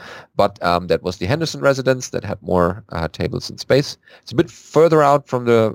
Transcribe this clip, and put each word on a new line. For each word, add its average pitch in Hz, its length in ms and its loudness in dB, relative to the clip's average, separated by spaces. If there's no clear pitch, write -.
but, 101 280 0
um, 87 220 0
that - 160 0
was - 160 -6
the 90 80 -6
Henderson 151 340 -4
residence 131 500 0
that - 140 -8
had 104 180 -8
more, 90 480 0
uh, 82 180 -4
tables - 420 -6
and 90 100 -16
space. - 380 0
It's - 100 -18
a 117 40 -2
bit - 140 0
further 156 520 2
out 143 260 2
from 123 160 -4
the, 117 300 2